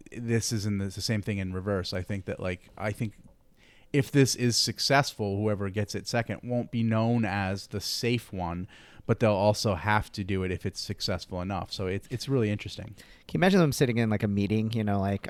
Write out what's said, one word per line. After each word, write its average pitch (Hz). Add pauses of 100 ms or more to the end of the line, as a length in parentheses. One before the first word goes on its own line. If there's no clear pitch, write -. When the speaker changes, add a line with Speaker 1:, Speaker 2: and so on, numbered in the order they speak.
(120)
Speaker 1:
this 117
is 107
in 101
the, 98
the 98
same 107
thing 104
in 92
reverse. 92
I 92
think 98
that, -
like, 92
I 107
think 107 (800)
if 139
this 135
is 120
successful, 113
whoever 101
gets 101
it 90
second 110
won't 120
be 117
known 113
as 98
the 101
safe -
one, 90 (400)
but 113
they'll 110
also 104
have 107
to 104
do 95
it 92
if 87
it's 95
successful -
enough. 92
So 95
it, 98
it's 123
really 120
interesting. - (420)
Speaker 2:
Can -
you 170
imagine 190
them 151
sitting 120
in, 113
like, 104
a 107
meeting, 107
you 113
know, 101
like, 98